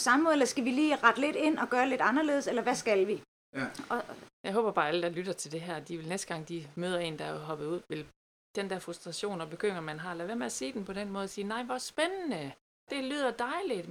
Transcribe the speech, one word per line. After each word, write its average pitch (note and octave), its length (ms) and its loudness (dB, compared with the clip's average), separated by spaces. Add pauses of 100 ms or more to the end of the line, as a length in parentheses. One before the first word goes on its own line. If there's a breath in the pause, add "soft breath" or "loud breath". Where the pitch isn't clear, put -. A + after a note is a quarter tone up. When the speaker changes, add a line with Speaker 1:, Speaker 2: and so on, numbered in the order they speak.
Speaker 1:
samme C4+ 160 8
måde, E4 100 6
eller C#4 120 6
skal A#3+ 200 0
vi C4 60 2
lige D4 240 4
rette A#3 260 6
lidt D4 140 2
ind D#4 240 4
og - 100 0
gøre B3 200 4
lidt B3+ 120 2
anderledes, C#4 460 4
eller A#3 140 0
hvad B3 140 2
skal G3+ 320 4
vi?" G#3+ 160 -2 (320)
Speaker 2:
Ja. C3 100 -2 (240)
Speaker 1:
Og A#3+ 100 0 (480)
Speaker 3:
Jeg F#3+ 60 -2
håber A3 180 2
bare, D#3+ 160 2
alle, E3+ 140 2
der E3+ 80 2
lytter F3+ 240 -4
til - 180 -8
det E3 100 -4
her, E3+ 180 -4
de E3+ 180 -10
vil D#3+ 100 -8
næste F#3+ 200 -4
gang, D#3 220 -6
de E3 260 -6
møder F3+ 240 0
en, E3 200 -4
der D3+ 60 -6
er D#3 140 -4
hoppet D3+ 260 -6
ud, E3+ 240 -4
vil D#3 180 -6 (480)
den G3 140 -2
der F#3 100 -2
frustration F3 640 -6
og D#3 80 -8
bekymring, E3+ 360 -2
man D#3 140 -6
har, F3 140 -6
lad E3+ 120 -6
være G#3+ 100 -4
med A#3+ 100 -2
at A#3 60 -4
sige C4 220 -6
den G#3 120 -4
på G3 80 -8
den G3+ 160 -6
måde, G3 140 -4
og G3 60 -6
sige, G3+ 180 -6
"Nej, A3+ 160 -4
hvor B3+ 140 -4
spændende. D4+ 760 -2 (380)
Det C#4 140 -2
lyder C4+ 280 0
dejligt. A#3+ 600 -2